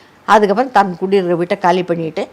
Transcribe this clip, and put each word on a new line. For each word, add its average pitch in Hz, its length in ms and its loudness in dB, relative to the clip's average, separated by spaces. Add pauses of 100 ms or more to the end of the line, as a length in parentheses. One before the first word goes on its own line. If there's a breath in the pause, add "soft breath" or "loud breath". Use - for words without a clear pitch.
(240 loud breath)
அதுக்கப்புறம் 208 480 2
தான் 196 240 0
குடியிருக்கிற 185 420 0
வீட்டை 180 200 -4
காலி 180 240 2
பண்ணிட்டு 170 500 -6